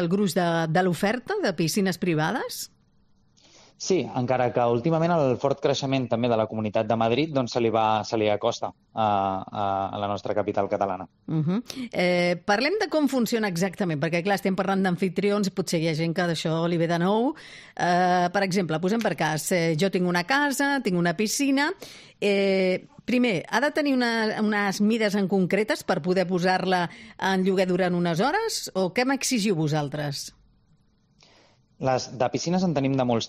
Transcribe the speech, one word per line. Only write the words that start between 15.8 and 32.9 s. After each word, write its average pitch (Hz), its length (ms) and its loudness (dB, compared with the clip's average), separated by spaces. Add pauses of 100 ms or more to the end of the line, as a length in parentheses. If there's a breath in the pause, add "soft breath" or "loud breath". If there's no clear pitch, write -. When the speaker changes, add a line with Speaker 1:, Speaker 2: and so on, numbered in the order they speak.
Speaker 1:
hi 165 80 0
ha 160 80 0
gent 165 160 -2
que 175 160 -2
d'això 165 300 -2 (100)
li 170 80 0
ve 165 140 2
de 170 100 0
nou. 214 300 2 (420 loud breath)
Eh, 180 580 2
per 196 140 0
exemple, 175 400 0
posem 220 160 0
per 233 160 0
cas, 156 300 -2 (100)
eh, 165 240 2
jo 196 80 2
tinc 185 180 0
una 175 220 0
casa, 277 560 0
tinc 180 160 0
una 170 160 2
piscina, 277 540 0 (500 loud breath)
eh, 190 640 2 (220)
primer, 233 420 0
ha 233 160 0
de 294 60 0
tenir 285 260 0
una, 240 160 0 (320)
unes 202 380 0
mides 214 340 2
en 202 100 2
concretes 196 640 0
per 180 160 0
poder 180 240 2
posar-la 180 540 0 (340 loud breath)
en 190 320 0
lloguer 190 240 2
durant 180 240 2
unes 175 240 0
hores, 415 400 0 (140)
o 185 180 0
què 247 160 0
m'exigiu 233 480 0
vosaltres? 147 760 -2 (1500 soft breath)
Speaker 2:
Les, 131 320 0
de 123 160 -2
piscines 170 320 -2
en 180 160 0
tenim 135 160 0